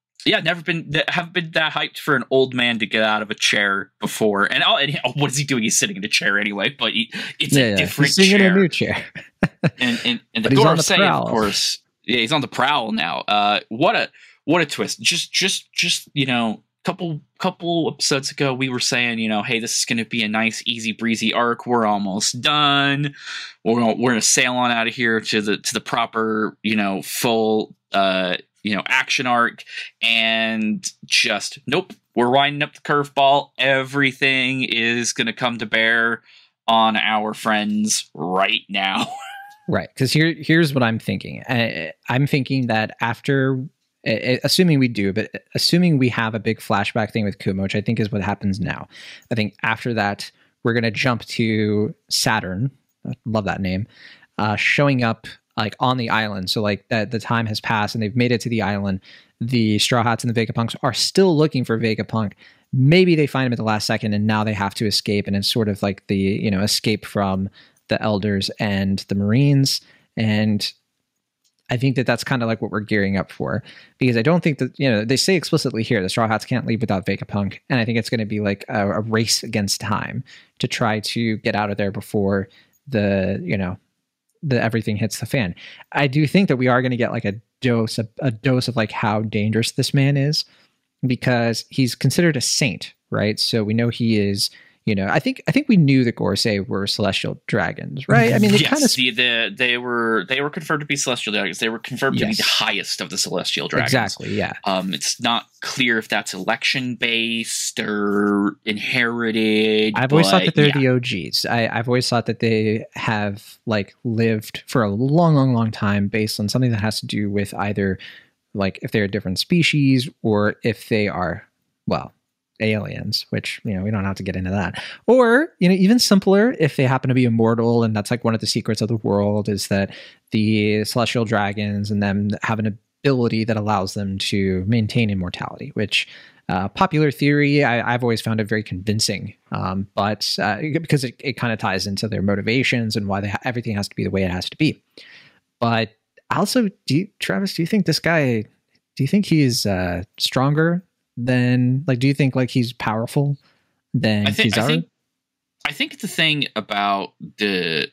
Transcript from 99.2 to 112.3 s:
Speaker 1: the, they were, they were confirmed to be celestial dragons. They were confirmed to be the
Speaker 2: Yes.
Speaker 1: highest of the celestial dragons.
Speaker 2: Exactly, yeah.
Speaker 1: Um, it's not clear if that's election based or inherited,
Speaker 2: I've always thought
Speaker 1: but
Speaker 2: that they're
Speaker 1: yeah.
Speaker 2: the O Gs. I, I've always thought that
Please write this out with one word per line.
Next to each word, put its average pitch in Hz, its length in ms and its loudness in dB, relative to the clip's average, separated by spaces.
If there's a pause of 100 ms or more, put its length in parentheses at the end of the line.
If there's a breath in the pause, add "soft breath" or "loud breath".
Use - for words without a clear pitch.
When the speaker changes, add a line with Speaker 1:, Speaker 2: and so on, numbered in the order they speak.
Speaker 1:
the, 101 80 -12
they 123 220 0
were, 117 500 0
they 131 120 0
were 147 100 -2
confirmed 156 300 -4
to 147 40 -10
be 143 100 -4
celestial 120 380 -2
dragons. 101 240 -2
They 113 120 0
were 113 100 -6
confirmed 123 400 -2
to 120 80 0
be 107 80 -2
the 101 80 -2
Speaker 2:
Yes. - 40 0
Speaker 1:
highest 107 540 -2
of 87 80 -8
the 95 80 -8
celestial 87 500 -4
dragons. 76 200 -2
Speaker 2:
Exactly, 104 480 -2
yeah. 95 180 -2 (120)
Speaker 1:
Um, 92 280 -2
it's - 260 -4
not 117 280 -2 (140)
clear 120 360 0
if 110 100 -4
that's 104 280 -4
election 113 600 -4
based 117 840 -4
or 101 840 0
inherited, 110 1300 0
Speaker 2:
I've 131 160 2
always 170 160 6
thought 185 160 4
Speaker 1:
but 170 80 0
Speaker 2:
that - 20 0
they're 147 120 6
Speaker 1:
yeah. 143 120 2
Speaker 2:
the 131 100 4
O 127 100 4
Gs. 104 460 -4
I, 117 220 0
I've 113 200 -4
always 123 200 2
thought 117 200 0
that 113 120 -2